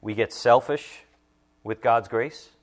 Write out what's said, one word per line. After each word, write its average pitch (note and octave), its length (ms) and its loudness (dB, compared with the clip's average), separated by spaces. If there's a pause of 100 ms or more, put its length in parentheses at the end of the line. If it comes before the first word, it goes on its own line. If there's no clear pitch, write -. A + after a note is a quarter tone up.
We G#2+ 100 -8
get G#2+ 180 -2
selfish - 720 0 (580)
with A2 180 -8
God's A#2 280 2
grace. A#2+ 420 -6 (120)